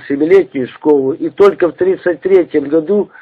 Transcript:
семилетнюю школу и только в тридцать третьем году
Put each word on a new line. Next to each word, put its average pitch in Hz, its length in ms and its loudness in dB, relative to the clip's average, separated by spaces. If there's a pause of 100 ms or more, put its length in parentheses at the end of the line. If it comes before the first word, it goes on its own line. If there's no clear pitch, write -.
семилетнюю 151 640 0
школу 139 420 0
и 160 200 -6
только 196 360 2
в 156 60 -6
тридцать 180 480 -4
третьем 160 480 0
году 165 400 0 (120)